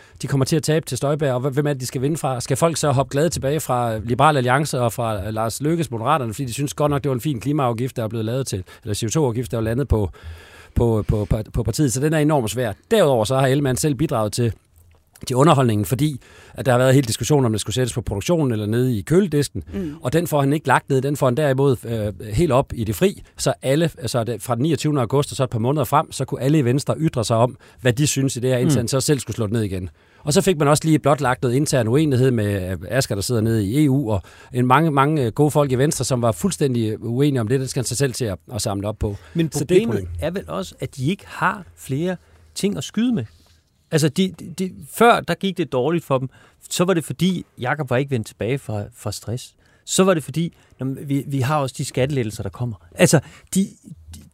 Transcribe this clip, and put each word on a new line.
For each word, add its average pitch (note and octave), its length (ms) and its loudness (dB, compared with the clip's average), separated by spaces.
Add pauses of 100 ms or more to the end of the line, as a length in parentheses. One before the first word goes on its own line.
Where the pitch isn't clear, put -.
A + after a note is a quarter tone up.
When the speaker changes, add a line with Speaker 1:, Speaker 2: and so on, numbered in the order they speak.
(220)
Speaker 1:
De C3+ 40 -6
kommer C3 180 2
til D#3+ 120 2
at D3 60 0
tabe D#3 240 0
til B2 120 -6
Støjberg, D3 360 0
og B2 60 -2
hv-, C3+ 140 -2
hvem D3 120 0
er D3 60 0
det, C3 80 -6
de B2 60 -6
skal B2+ 160 -4
vinde D3+ 140 0
fra? C3 240 -4
Skal C3+ 160 -2
folk E3 200 2
så D3+ 140 0
hoppe C3 200 0
glade D3 180 2
tilbage C#3+ 320 -2
fra A#2+ 380 -2
Liberal B2 380 4
Alliance B2+ 440 2
og A#2+ 120 2
fra A2 380 -4
Lars A2 320 -4
Løkkes D#3 280 -2
Moderaterne, A#2+ 440 -2
fordi C#3+ 120 -6
de A#2 60 -8
synes C#3 220 -4
godt D3 160 0
nok, C#3+ 120 0
det C#3+ 60 -2
var C3 60 0
en A#2 60 -2
fin D3 200 -4
klimaafgift, B2+ 560 -2
der A#2 80 -4
er G#2+ 40 -4
blevet A2+ 160 -4
lavet B2+ 220 -4
til, F#2+ 180 -6 (180)
eller G#2+ 120 -6
C - 100 -4
O A2 40 -2
to-afgift, B2+ 420 -2
der A#2+ 60 -4
er A2+ 60 -2
landet A#2 260 -2
på, G#2 220 0 (640)
på, A2+ 340 2
på, G#2+ 160 0
på, A2 140 0 (140)
på B2+ 100 -2
partiet, A#2 300 0
så B2+ 80 -4
den D3+ 120 0
er D#3+ 60 2
enormt D3 320 2
svær. A2+ 220 -2 (180)
Derudover C#3+ 340 4
så C3 140 0
har C#3 80 4
Ellemann C3 300 2
selv D3 180 0
bidraget A2+ 380 0
til, A#2 200 0 (760)
til B2 100 -2
underholdningen, B2+ 480 6
fordi C3+ 360 -2 (340)
at - 120 -8
der B2+ 60 4
har A#2+ 60 4
været C3 160 6
helt C3+ 140 4
diskussion C3 360 0
om, A2 80 2
det G#2 80 -2
skulle - 140 -6
sættes B2 200 -2
på A#2+ 60 -4
produktionen B2+ 520 -2
eller G#2+ 140 -2
nede A#2+ 320 0
i - 40 -2
køledisken. D3 600 0 (120)
Speaker 2:
Mm. E3+ 280 -6
Speaker 1:
Og B2+ 100 -2
den E3 140 0
får D3 140 0
han C#3 120 2
ikke D#3 160 -2
lagt C3+ 200 2
ned, C3+ 140 2
den C#3+ 140 -2
får C#3+ 100 0
han B2 100 2
derimod, C#3 480 2
øh, G#2+ 440 -6
helt C3 240 2
op C3 220 2
i A2+ 100 -4
det G#2+ 100 -2
fri, - 280 0 (140)
så - 160 -2 (100)
alle, D3 360 2
altså A#2 260 -2
det, A2+ 180 -6
fra B2+ 120 -2
den A#2 80 0
niogtyvende D3 380 0
august C3+ 300 0
og - 60 -10
så C3 80 0
et B2 60 -2
par A#2 80 -2
måneder C3 260 0
frem, D#3 280 0
så - 120 -6
kunne - 160 -6
alle C#3+ 180 4
i C3+ 60 2
Venstre A#2+ 340 0
ytre C#3+ 260 -2
sig A#2 120 2
om, A#2 200 2 (240)
hvad B2 120 2
de C#3 140 2
synes C3+ 300 0
i A#2 40 -6
det B2+ 100 0
her, B2+ 80 2
indtil C3 180 2
Speaker 3:
Mm. - 40 2
Speaker 1:
han A#2 80 -2
så C3+ 120 0
selv C#3 200 2
skulle - 140 -8
slå A2+ 120 -2
det G2 60 -4
ned A2+ 100 0
igen. F#2 280 -4 (340)
Og D3 80 0
så F#3 80 6
fik F3+ 180 2
man D3 100 4
også D3+ 160 4
lige D#3 140 4
blotlagt C3+ 440 0
noget B2 140 0
intern C#3 320 2
uenighed C3+ 420 4
med, G2+ 420 0
øh, F2 60 -4 (100)
Asger, B2 260 -2
der G2 80 -2
sidder A#2 180 0
nede A2 260 2
i C#3 180 2
E C#3 60 4
U, C3 220 0
og F#2+ 100 0 (300)
en B2+ 140 0
mange, D3 240 6
mange, C#3 340 2
øh, A2+ 80 -2
gode D3 180 2
folk C#3+ 220 2
i - 20 2
Venstre, C3+ 300 0
som B2 180 0
var A#2 100 2
fuldstændig A#2+ 720 -2
uenige C3 360 2
om G#2+ 80 -2
det, C3 120 2
det C3 100 -6
skal C#3 100 -4
han A#2 60 -4
sig A#2+ 100 -4
selv C3+ 180 0
til B2+ 100 -6
at, F#2+ 140 -4 (160)
at G#2+ 80 -4
samle G2+ 260 -2
op G#2+ 100 -6
på. G#2 180 -4 (180)
Speaker 3:
Men E3 180 0
Speaker 1:
Så D3+ 120 -6
det F3+ 120 2
er G3 40 8
et A#3 60 2
Speaker 3:
problemet G2+ 220 -4
Speaker 1:
problem. E2+ 180 -6
Speaker 3:
er E3 40 -2
vel E3+ 180 -8
også, F3 320 -8
at - 160 -8
de C3 140 -4
ikke G3+ 160 -6
har F#3 380 -4 (120)
flere E3 400 -4 (380)
ting G3 220 -2
at C#3+ 80 -6
skyde A#3+ 300 -2
med. B2+ 100 -2 (680)
Altså, D#3 160 2
de, F#3 320 0
de, E3 180 -14
de, F#3 140 -6 (200)
før A3+ 280 6
der E3+ 140 -4
gik F#3+ 240 -4
det D#3+ 140 -4
dårligt D3 320 0
for C3+ 140 0
dem, C3 100 -4 (420)
så - 140 0
var F3+ 100 2
det D#3+ 100 0
fordi, F3 400 -2 (140)
Jakob C3+ 320 -4
var A#2+ 60 2
ikke C#3 140 -2
vendt A2+ 160 -2
tilbage B2 320 -4
fra, G#2+ 240 -6 (140)
fra G#2 160 -8
stress. - 420 -10 (300)
Så - 200 2
var F#3+ 100 4
det D#3+ 100 0
fordi, D#3+ 320 -6 (240)
"Nå, C3 60 -4
men C3+ 120 -6 (100)
vi, C#3 180 -2
vi C#3 140 -4
har D3 180 0
også C3+ 200 -4
de C#3+ 60 -6
skattelettelser, B2+ 580 -2
der G2 80 -8
kommer." A#2+ 260 -6 (180)
Altså, E3+ 260 4 (340)
de, F#3+ 60 2 (540)
de, - 60 -18 (140)